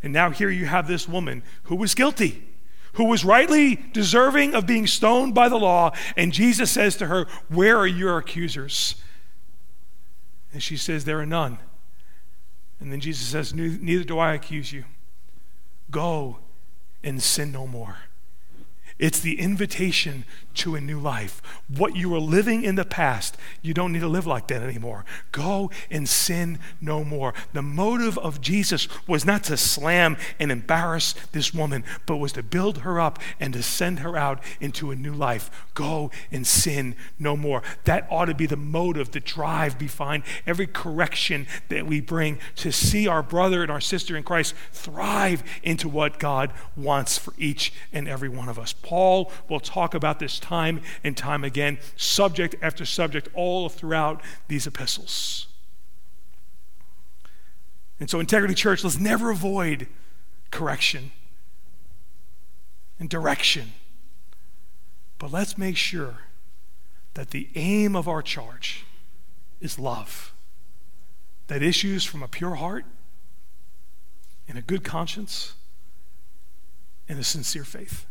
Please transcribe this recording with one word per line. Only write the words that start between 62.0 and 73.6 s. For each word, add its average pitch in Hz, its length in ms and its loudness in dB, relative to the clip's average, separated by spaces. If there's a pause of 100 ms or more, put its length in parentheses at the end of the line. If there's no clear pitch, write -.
and 165 80 -2
direction, 143 640 0 (1500)
but 143 120 -4
let's 196 260 -2
make 190 200 0
sure 135 400 -2 (960)
that 139 160 -4
the 139 260 -4
aim 196 400 2
of 170 140 0
our 156 120 -2
charge - 600 -4 (800)
is - 180 -4
love 120 540 -4 (1120)
that 143 140 -2
issues 185 420 2
from 147 200 -2
a 123 40 -4
pure 175 280 -2
heart 175 300 -2 (1600)